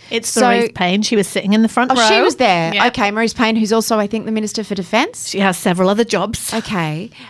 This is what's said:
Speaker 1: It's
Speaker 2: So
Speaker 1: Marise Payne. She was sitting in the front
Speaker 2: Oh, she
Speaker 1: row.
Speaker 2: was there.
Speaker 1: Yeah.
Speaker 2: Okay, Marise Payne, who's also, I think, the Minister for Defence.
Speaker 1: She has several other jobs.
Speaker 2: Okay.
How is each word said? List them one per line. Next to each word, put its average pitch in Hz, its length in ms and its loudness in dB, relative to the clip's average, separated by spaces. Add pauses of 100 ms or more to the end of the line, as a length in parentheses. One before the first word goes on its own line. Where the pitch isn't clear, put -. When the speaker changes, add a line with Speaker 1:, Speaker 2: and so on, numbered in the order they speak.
(120)
Speaker 1:
It's 233 180 -4
Speaker 2:
So 233 120 -2
Speaker 1:
Marise 233 340 2
Payne. 185 260 0
She 220 140 -2
was 196 120 2
sitting 196 260 -2
in 220 100 4
the 220 60 2
front 254 220 0
Speaker 2:
Oh, 262 40 2 (120)
she 214 80 4
Speaker 1:
row. 240 80 4
Speaker 2:
was 302 120 2
there. 175 380 2
Speaker 1:
Yeah. 202 140 2
Speaker 2:
Okay, 233 220 0
Marise 220 240 -2
Payne, 220 220 2
who's 214 160 0
also, 226 280 2
I 202 60 0
think, 214 200 -6
the 220 80 -4
Minister 214 320 -4
for 202 100 -6
Defence. 226 540 -4
Speaker 1:
She 190 100 -4
has 190 180 2
several 185 320 2
other 208 140 2
jobs. 208 500 -4
Speaker 2:
Okay. 185 560 -4 (200)